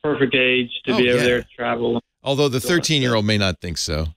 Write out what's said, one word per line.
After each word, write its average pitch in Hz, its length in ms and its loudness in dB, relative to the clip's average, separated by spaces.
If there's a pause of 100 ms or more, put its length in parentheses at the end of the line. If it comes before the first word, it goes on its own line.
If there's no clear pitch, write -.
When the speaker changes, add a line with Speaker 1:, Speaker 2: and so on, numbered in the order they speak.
Speaker 1:
perfect 139 320 0
age 127 340 2 (160)
to 131 80 -2
Speaker 2:
Oh, 127 40 0
Speaker 1:
be 123 120 4
over 123 100 4
Speaker 2:
yeah. 123 40 0
Speaker 1:
there 123 180 2
to - 140 -16
travel. 117 460 -2 (220)
Speaker 2:
Although 139 260 0
the 123 120 -2
Speaker 1:
So, 123 80 -8
Speaker 2:
thirteen-year-old 127 560 2
may 107 120 2
not 95 220 0
think 85 180 -8
so. 78 400 -2